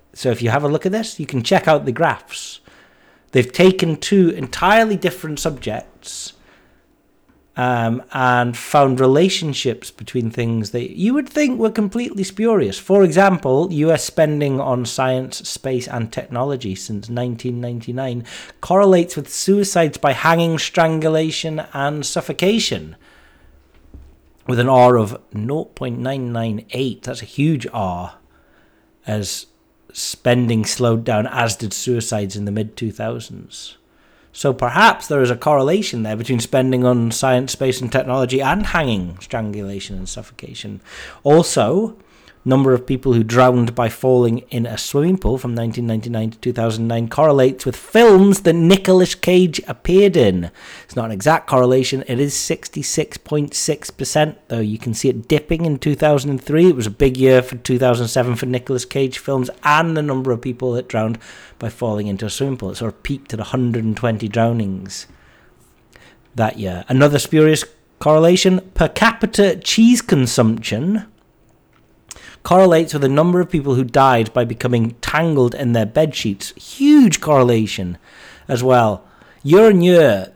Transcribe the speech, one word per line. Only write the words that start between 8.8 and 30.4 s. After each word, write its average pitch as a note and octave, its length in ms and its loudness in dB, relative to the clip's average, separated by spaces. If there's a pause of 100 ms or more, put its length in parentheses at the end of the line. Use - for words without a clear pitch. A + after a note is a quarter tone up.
relationships C#3 920 0
between A2+ 400 -8
things A2+ 400 -4
that B2 240 -8
you G#3 180 -2
would C#4 140 -4
think C4 320 -2
were A3 100 0
completely G#3 540 -4
spurious. G3 560 -2
For G3 240 2
example, F3 720 2
U D#3 180 2
S D#3 140 0
spending D3 560 -2
on B2+ 240 -4
science, C3 640 -4
space, B2+ 360 -8
and A#2 260 -8
technology B2 640 -8
since G#2+ 340 -12
nineteen A#2+ 500 -8
ninety-nine A#2+ 640 -8 (380)
correlates F#3 560 2
with C#3+ 140 -8
suicides F#3+ 680 0
by C#3+ 160 0
hanging, E3 460 0
strangulation, D#3+ 1040 -2 (100)
and C#3+ 320 -4
suffocation, D#3+ 880 -2 (1500)
with B2+ 100 0
an A#2+ 120 2
R B2 280 8
of A2+ 240 -2 (120)
nought B2 420 -6
point B2 240 -8
nine B2+ 320 -6
nine A2+ 400 -6
eight. B2 320 -6
That's B2+ 180 -12
a A2+ 40 -14
huge C#3+ 480 -2
R, F2+ 420 -6 (880)
as G#2+ 420 -6 (440)
spending A#2 720 -2